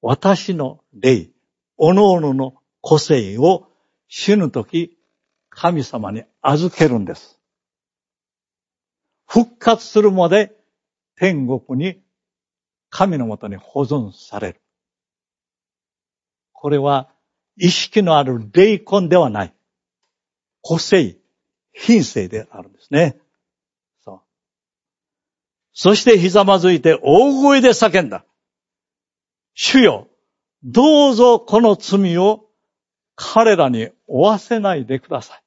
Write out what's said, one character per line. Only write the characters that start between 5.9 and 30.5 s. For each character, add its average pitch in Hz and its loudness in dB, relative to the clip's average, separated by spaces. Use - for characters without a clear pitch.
に 110 -12
預 151 -2
け 160 2
る 123 0
ん 101 -6
で 78 -12
す。 - -20
復 - -2
活 - -2
す - 0
る 208 2
ま 185 0
で 202 0
天 170 -2
国 131 -6
に 185 -8
神 185 -2
の 123 -6
も 107 -10
と 107 -14
に 101 -12
保 - -8
存 123 -6
さ - -18
れ 98 -10
る。 - -20
こ - -10
れ 147 0
は 139 -2
意 185 0
識 - -2
の 165 2
あ 139 0
る 117 -8
霊 196 4
魂 190 -2
で 175 2
は 156 2
な 104 -8
い。 - -20
個 165 -6
性、 147 -2
品 220 2
性 95 -8
で 110 -12
あ 101 -20
る - -20
ん - -20
で - -20
す - -14
ね。 147 0
そ 98 -20
う。 92 -20
そ 190 2
し - -4
て 226 6
ひ 180 0
ざ 196 2
ま 196 2
ず 180 2
い 160 0
て 160 2
大 262 2
声 277 4
で 247 4
叫 190 0
ん 131 -6
だ。 95 -14
「主 - 0
よ、 143 0